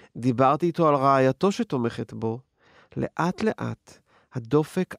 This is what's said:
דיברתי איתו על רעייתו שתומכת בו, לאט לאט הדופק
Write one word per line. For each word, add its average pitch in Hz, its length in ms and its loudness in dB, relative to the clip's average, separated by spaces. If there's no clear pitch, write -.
דיברתי 131 500 2
איתו 165 220 2
על 147 60 4
רעייתו 135 580 4
שתומכת 120 600 -4
בו, 113 260 -6
לאט 156 460 -4
לאט - 560 -6
הדופק 151 640 -2